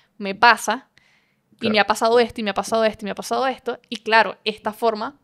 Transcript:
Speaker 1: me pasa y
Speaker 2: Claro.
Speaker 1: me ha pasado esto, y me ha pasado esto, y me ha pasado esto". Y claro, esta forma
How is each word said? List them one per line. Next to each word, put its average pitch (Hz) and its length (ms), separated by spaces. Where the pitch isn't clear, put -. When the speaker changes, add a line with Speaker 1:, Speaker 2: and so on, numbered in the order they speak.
Speaker 1:
me 196 160
pasa 226 540
y - 80
Speaker 2:
Claro. 220 120
Speaker 1:
me 214 60
ha 202 80
pasado 226 320
esto, 226 220
y - 20
me 202 80
ha - 40
pasado 226 300
esto, 214 180
y - 20
me 196 60
ha 190 40
pasado 233 320
esto". 240 320
Y 233 80
claro, 214 480
esta 214 280
forma 226 500